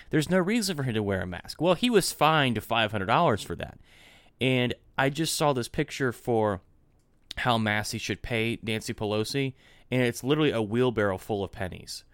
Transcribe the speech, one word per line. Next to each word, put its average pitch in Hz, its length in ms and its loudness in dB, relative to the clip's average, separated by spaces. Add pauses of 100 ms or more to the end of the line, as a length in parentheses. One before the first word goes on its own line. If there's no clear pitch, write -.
(100)
There's 151 200 0
no 185 80 4
reason 190 380 0
for 139 80 -4
him 123 100 -2
to 110 80 2
wear 98 200 0
a 92 40 -6
mask. - 340 -10
Well, 175 140 4
he 247 160 0
was 208 220 4
fined 143 500 4
five 113 300 0
hundred 98 140 -2
dollars 127 360 4
for - 140 -6
that. - 220 -10 (640)
And 123 340 2 (220)
I 139 140 2
just 151 240 -4
saw 147 180 2
this 120 160 -2
picture 139 440 -2
for 107 480 0 (800)
how 120 200 2
Massey 107 400 -2
should - 240 -6
pay 113 400 -2
Nancy 110 320 -6
Pelosi, 110 600 -2 (360)
and 127 120 2
it's 120 200 0
literally 147 280 2
a 113 120 0
wheelbarrow 107 560 0
full 101 240 -4
of 92 100 -6
pennies. 87 600 -10